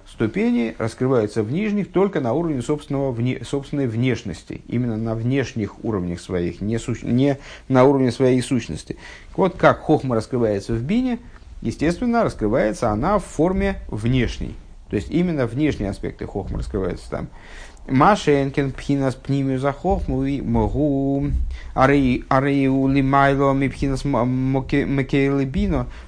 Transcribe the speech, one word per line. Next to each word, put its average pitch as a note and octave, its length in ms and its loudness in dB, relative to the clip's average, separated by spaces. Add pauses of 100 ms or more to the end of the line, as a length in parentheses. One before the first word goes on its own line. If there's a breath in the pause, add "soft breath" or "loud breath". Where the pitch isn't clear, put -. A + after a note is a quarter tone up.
(100)
ступени A3+ 680 0
раскрываются A#2 640 0
в G#2+ 100 -4
нижних G3+ 400 -2
только F#3+ 280 2
на A#2 120 0
уровне D3+ 300 -2
собственного C#3 500 -2
вне-, A#2+ 320 -4
собственной C#3 420 -4
внешности, A2+ 800 -4
именно A#2+ 300 -2
на A2+ 180 -4
внешних A#2 680 -2
уровнях F2+ 360 -4
своих, F2 420 -4
не A2 160 -2
сущ-, A2+ 260 -6
не C3+ 320 2 (320 loud breath)
на C3 160 6
уровне C3+ 280 6
своей B2+ 280 4
сущности. A2+ 560 -4 (400 loud breath)
Вот F3+ 220 0
как C#3 220 4
хохма C3+ 360 2
раскрывается A2 560 0
в A2+ 100 -2
бине, A#3 360 -2 (420 loud breath)
естественно, F3 640 0
раскрывается C3 680 0
она D3+ 280 2
в - 80 -6
форме F#3+ 500 0 (120)
внешней. A2+ 680 -2 (340)
То - 80 -2
есть - 140 -4
именно D#3+ 360 0
внешние A#2 440 -2
аспекты F2 340 -8
хохмы - 360 -6
раскрываются - 500 -6
там. - 180 -6 (600 loud breath)
Машенкин C#3 840 4
пхинас C3+ 420 0
пнимию C3+ 460 -2
за C#3 120 0
хохму C#3+ 520 -2
и C#3 160 -2
могу C#3 880 0 (460 loud breath)
ареи-, C3 540 4
ареиу C3+ 600 2
лимайло C#3 640 4
ми C3+ 160 2
пхинас C3+ 360 -2
м-, C3 200 2
моке-, C3 600 0
мекейлы C#3 600 2
бино. C#3 420 0 (220 loud breath)